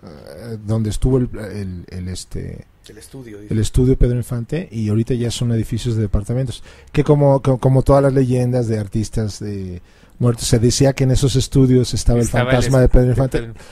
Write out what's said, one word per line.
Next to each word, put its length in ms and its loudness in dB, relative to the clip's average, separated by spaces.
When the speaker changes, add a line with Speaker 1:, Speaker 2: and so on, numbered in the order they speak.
Speaker 1:
eh, 640 -16
donde 260 -2
estuvo 280 2
el, 200 0
el, 500 -10
el, 200 -10
este, 580 -12
Speaker 2:
El 120 -20
estudio, 420 -18
dice. 140 -8
Speaker 1:
el 60 0
estudio 360 2
Pedro 200 2
Infante, 540 -6
y 200 -4
ahorita 240 0
ya 160 -2
son 220 -2
edificios 440 -2
de 60 0
departamentos. 600 -4
Que 100 2
como, 380 4
co-, 180 2
como 240 4
todas 200 6
las 100 2
leyendas 560 0
de 100 -2
artistas 640 -4
de 400 -10
muertos, 300 0
se 100 4
decía 340 4
que 120 -2
en 80 2
esos 220 2
estudios 600 2
estaba 240 2
el 80 2
Speaker 3:
Estaba 240 0
el 60 4
Speaker 1:
fantasma 220 2
Speaker 3:
es-, 40 6
Speaker 1:
de 80 6
Pedro 160 6
Speaker 3:
de 60 2
Speaker 1:
Infante, 260 0
Speaker 3:
Pedro. 160 -8